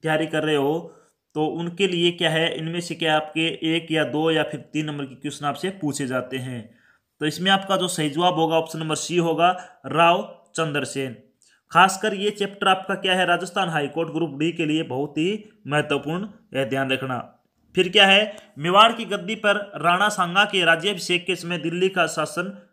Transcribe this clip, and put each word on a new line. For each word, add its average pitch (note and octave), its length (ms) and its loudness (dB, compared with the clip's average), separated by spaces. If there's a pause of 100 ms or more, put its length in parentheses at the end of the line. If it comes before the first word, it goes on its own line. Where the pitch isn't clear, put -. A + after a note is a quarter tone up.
तैयारी D#3 240 0
कर D#3 160 -2
रहे D#3 120 2
हो D3+ 440 -2 (360)
तो D3+ 120 0
उनके E3+ 400 -2
लिए F3 260 2
क्या E3+ 160 0
है, D#3+ 260 0
इनमें D#3+ 260 -6
से E3+ 140 -8
क्या D#3+ 200 0
आपके D#3+ 320 0 (200)
एक E3 240 0
या D#3 140 2
दो D3+ 260 0
या D#3 120 2
फिर D3 200 -6
तीन D#3 220 -4
नंबर D3 200 -6
के C3 100 -16
क्वेश्चन D3 300 -8
आपसे D3 240 -4 (120)
पूछे C#3+ 260 -4
जाते B2+ 320 -4
हैं। B2+ 240 -8 (580)
तो D3+ 40 -2
इसमें F3 260 -2
आपका G3 260 2
जो F3+ 120 0
सही D#3 200 -2
जवाब E3+ 260 2
होगा D#3+ 220 2
ऑप्शन D#3+ 220 -4
नंबर D#3 180 -4
सी E3+ 220 -2
होगा, E3 320 4 (360)
राव E3+ 340 4 (340)
चंद्रसेन। C#3 600 -4 (560)
खासकर F#3+ 440 4
ये G3+ 160 -2
चैप्टर G3 360 -4
आपका F#3+ 280 0
क्या F#3 200 0
है, F#3 100 2
राजस्थान F3 440 -2
हाई D3+ 200 -2
कोर्ट D#3+ 200 -4
ग्रुप D3+ 300 -4
डी E3 120 0
के E3+ 140 -4
लिए D#3 200 0
बहुत C#3 320 -6
ही G3 260 -2 (240)
महत्वपूर्ण D3+ 600 -2 (280)
है, C3+ 140 -2
ध्यान C3+ 220 -2
रखना। C3 260 -2 (580)
फिर F#3 140 2
क्या G3 180 6
है, G#3 280 4 (240)
मेवाड़ G3 340 8
की A3+ 140 -6
गद्दी F#3+ 300 -6
पर G#3 200 2 (200)
राणा F3 340 4
सांगा F#3 340 2
के G3 200 0
राज्याभिषेक F3 600 2
के F#3 100 -2
समय E3+ 240 -6
दिल्ली F3 300 0
का F#3 180 2
शासन E3+ 440 -4 (220)